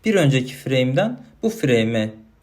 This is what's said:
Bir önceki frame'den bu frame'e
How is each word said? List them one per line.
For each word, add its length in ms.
Bir 100
önceki 380
frame'den 640
bu 60
frame'e 640